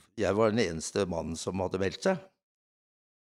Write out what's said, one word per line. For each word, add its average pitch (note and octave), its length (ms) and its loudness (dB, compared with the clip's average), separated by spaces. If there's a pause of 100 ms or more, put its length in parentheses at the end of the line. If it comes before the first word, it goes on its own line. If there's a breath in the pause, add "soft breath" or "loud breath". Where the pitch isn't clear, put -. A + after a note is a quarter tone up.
(160)
jeg F#2+ 180 2
var A2 160 4
den A2 140 2
eneste E2+ 420 -2
mannen E2 300 -4
som F#2 240 -4
hadde F2+ 180 -2
meldt F#2+ 240 -2
seg. F#3+ 160 2 (1120)